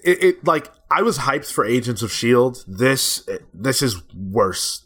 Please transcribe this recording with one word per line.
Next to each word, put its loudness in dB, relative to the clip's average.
it, 2
it, 2
like, 0
I 2
was 2
hyped -2
for 0
Agents 0
of -4
shield. 2
This, 0
this -2
is -2
worse. -2